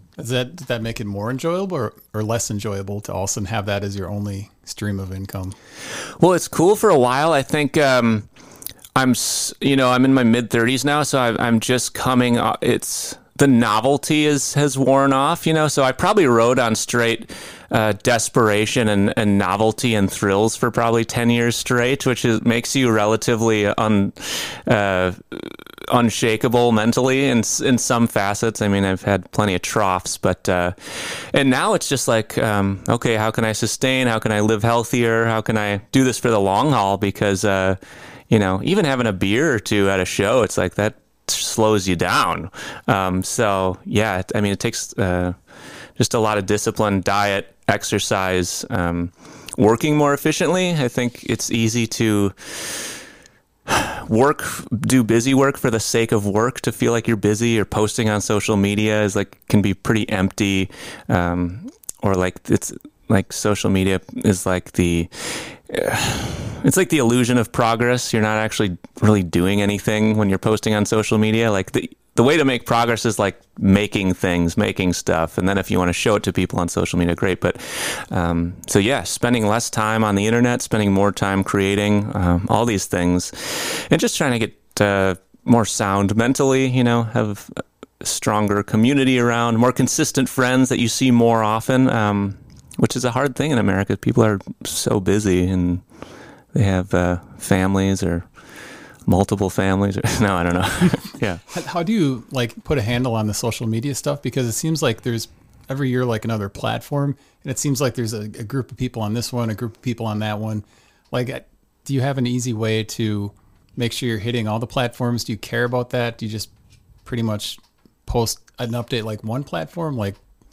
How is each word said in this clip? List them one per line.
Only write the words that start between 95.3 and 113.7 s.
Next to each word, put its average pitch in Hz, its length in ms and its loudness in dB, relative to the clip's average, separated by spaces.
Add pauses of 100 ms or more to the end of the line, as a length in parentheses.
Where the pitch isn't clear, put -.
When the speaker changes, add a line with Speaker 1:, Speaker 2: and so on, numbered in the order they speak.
Speaker 2:
and 90 340 0 (720)
they - 100 2
have, 95 300 0
uh, 90 240 2 (200)
families 95 640 0
or 85 200 -2 (800)
multiple 98 440 2
families. 98 480 0
Or, - 40 -4 (100)
<laughs> - 100 -2
no, 101 140 2
I 87 80 0
don't 87 100 2
know. 92 360 0 (140)
<laughs> - 60 -18 (120)
Yeah. 92 160 -4 (100)
Speaker 1:
How, - 140 -8
how 170 220 -6
do 202 100 -2
you, 139 380 0
like, 123 340 -4
put 151 120 0
a 127 40 0
handle 120 340 -2
on 107 120 0
the 104 60 -2
social 117 320 -4
media 113 300 -4
stuff? 143 260 -4
Because 127 240 -4
it 117 60 -2
seems 160 300 -4
like 123 220 -2
there's 117 260 -4 (400)
every 135 200 -2
year, 127 140 0
like, 113 220 -2
another 107 240 -2
platform, 139 640 -4 (280)
and 139 80 -10
it 127 60 -6
seems 143 220 -2
like 131 160 -2
there's 113 160 -4
a, 107 120 -8
a 107 200 -12
group 120 280 -6
of - 60 -16
people 120 240 -6
on 107 120 -4
this 117 180 -6
one, 117 180 -4
a 107 60 -4
group 113 220 -10
of - 40 -20
people 117 240 -6
on 107 140 -4
that 107 200 -4
one. 107 260 -6 (480)
Like, 123 160 -2
uh, 131 100 -10 (460)
do 143 80 -6
you 131 80 0
have 135 160 -2
an 123 100 0
easy 123 240 -2
way 110 320 -2
to 104 480 -4 (460)